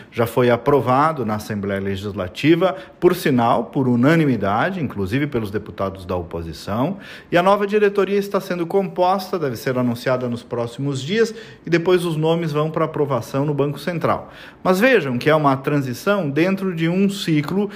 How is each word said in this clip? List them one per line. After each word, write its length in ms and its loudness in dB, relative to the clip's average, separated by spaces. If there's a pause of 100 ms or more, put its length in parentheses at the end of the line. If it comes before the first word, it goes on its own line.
(120)
já 140 0
foi 240 2
aprovado 720 2
na 120 -2
Assembleia 440 -4
Legislativa, 960 0 (240)
por 160 4
sinal, 480 2
por 240 -2
unanimidade, 960 2
inclusive 420 -2
pelos 240 -4
deputados 540 -6
da 100 -6
oposição. 840 -6 (340)
E 60 6
a 40 4
nova 240 4
diretoria 520 2
está 200 -2
sendo 280 -6
composta, 720 0
deve 180 -4
ser 220 -4
anunciada 500 -2
nos 140 -8
próximos 580 -6
dias, 340 0 (300)
e 60 -8
depois 340 2
os 140 -2
nomes 340 0
vão 180 0
para 140 -2
aprovação 640 -2
no 80 -2
Banco 240 -2
Central. 520 -2 (320)
Mas 160 2
vejam 380 4
que 140 2
é 40 6
uma 220 4
transição 720 -2
dentro 460 0
de 120 -2
um 220 2
ciclo 680 -2